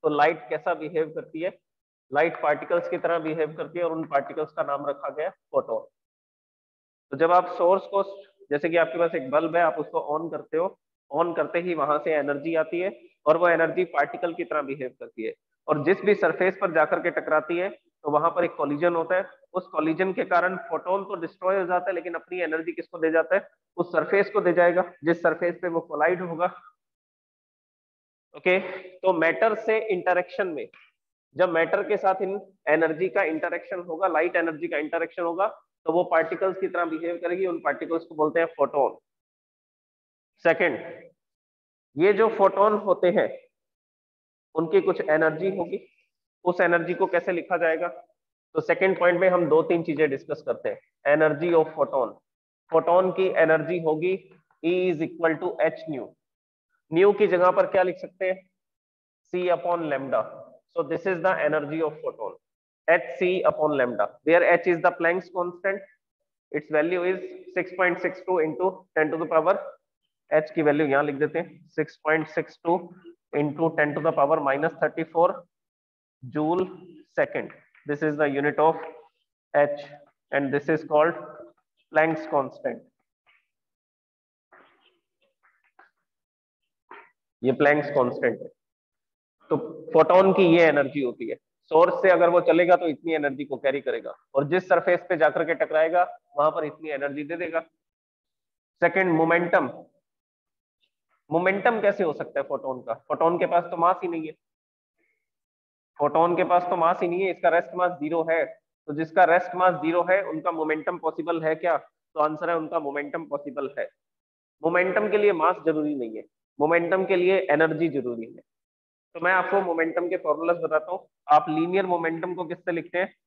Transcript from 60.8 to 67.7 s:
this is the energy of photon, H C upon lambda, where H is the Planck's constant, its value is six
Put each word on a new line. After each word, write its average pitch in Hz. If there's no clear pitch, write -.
this 160
is 170
the 185
energy 151
of 156
photon, 110
H 165
C 185
upon 151
lambda, 120
where 170
H 175
is 170
the 175
Planck's 175
constant, 185
its 147
value 170
is 190
six 180